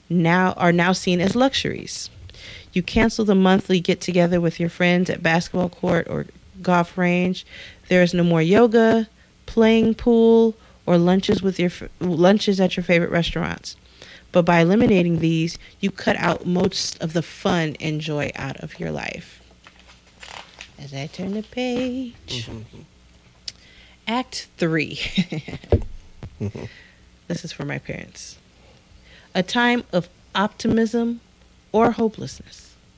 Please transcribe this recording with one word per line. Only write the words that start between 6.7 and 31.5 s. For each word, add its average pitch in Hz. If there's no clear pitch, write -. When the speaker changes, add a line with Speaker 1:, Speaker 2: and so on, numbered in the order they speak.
Speaker 1:
range. 180
There 180
is 175
no 175
more 170
yoga, 226
playing 226
pool, 226
or 175
lunches 185
with 190
your 175
f-, -
lunches 185
at 185
your 180
favorite 175
restaurants. -
But 180
by 175
eliminating 180
these, 165
you 196
cut -
out -
most 180
of 165
the 170
fun 170
and 151
joy 147
out 135
of -
your 170
life. -
As 139
I 139
turn 185
the 214
page. 247
Speaker 2:
Mm-hmm. 113
Speaker 1:
Act 240
three. 160
<laughs> -
Speaker 2:
Mm-hmm. -
Speaker 1:
This 175
is 165
for -
my 143
parents. -
A 190
time 240
of 175
optimism 226